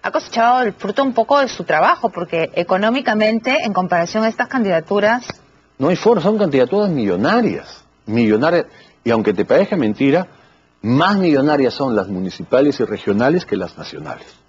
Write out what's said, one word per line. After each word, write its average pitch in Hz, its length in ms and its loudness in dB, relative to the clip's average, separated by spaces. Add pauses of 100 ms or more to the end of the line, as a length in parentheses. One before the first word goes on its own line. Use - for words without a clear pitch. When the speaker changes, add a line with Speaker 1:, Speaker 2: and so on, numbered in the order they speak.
Speaker 1:
ha 202 100 -6
cosechado 247 520 0
el 214 100 -2
fruto 208 300 -4
un 269 100 0
poco 247 280 2
de 262 80 0
su - 160 -10
trabajo, 170 440 0
porque 170 460 -4
económicamente, 220 1080 0
en 208 120 -4
comparación 185 500 -2
a 220 40 2
estas 226 200 -4
candidaturas 208 800 0 (520)
Speaker 2:
No 135 100 0
hay 180 80 2
forma, 208 260 2
son 208 160 0
candidaturas 180 500 2
millonarias, 127 960 -2 (220)
millonarias, 117 600 2 (380)
y 117 60 0
aunque 110 240 2
te 95 100 0
parezca 190 320 2
mentira, 139 520 0 (520)
más 160 380 2
millonarias 147 560 2
son 135 200 -4
las 98 140 -2
municipales 101 720 -2
y 120 40 2
regionales 107 600 -2
que 104 120 -6
las 92 200 -8
nacionales. - 500 -14 (220)